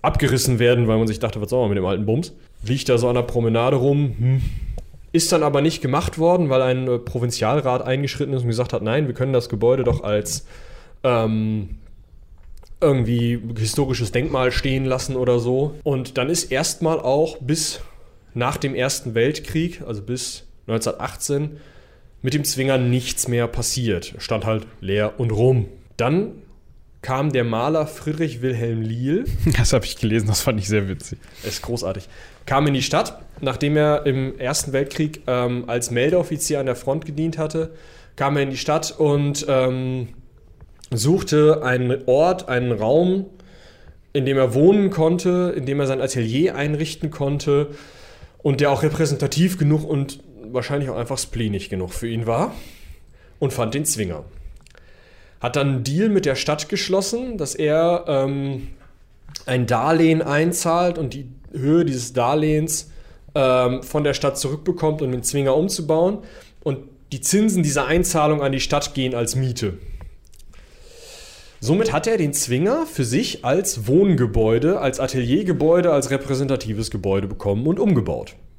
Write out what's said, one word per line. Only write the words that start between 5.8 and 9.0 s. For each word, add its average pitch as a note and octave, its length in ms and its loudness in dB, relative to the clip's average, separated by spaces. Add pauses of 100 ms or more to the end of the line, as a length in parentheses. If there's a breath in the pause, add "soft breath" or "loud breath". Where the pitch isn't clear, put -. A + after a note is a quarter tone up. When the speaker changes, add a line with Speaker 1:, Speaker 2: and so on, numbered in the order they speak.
Speaker 1:
gemacht C#3+ 360 0
worden, E3+ 320 4
weil C3 140 4
ein, B2+ 240 0
äh, B2 100 0
Provinzialrat B2 880 0
eingeschritten C3+ 480 -2
ist C3 80 0
und A#2+ 60 0
gesagt A#2+ 260 0
hat, A2 80 -2
nein, B2 240 0